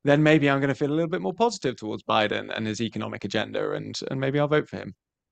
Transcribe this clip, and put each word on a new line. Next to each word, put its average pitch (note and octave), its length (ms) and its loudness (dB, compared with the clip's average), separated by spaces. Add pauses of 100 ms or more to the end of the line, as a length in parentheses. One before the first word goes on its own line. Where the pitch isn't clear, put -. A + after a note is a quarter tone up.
then C#3+ 180 6
maybe D3+ 280 6
I'm C#3 100 2
gonna C#3 160 0
feel C#3+ 160 -2
a - 20 -2
little E3 160 -2
bit F3 120 -4
more F#3 120 -4
positive F#3+ 440 -2
towards G#2+ 260 -8
Biden G#2 520 0
and A2 120 -4
his G#2+ 140 -2
economic G#2+ 420 -6
agenda, G#2 480 -2
and, G#2 260 -6 (140)
and C3+ 80 -4
maybe C3+ 200 0
I'll D3 80 2
vote D3 220 2
for G2 80 -10
him. G2+ 160 -10 (380)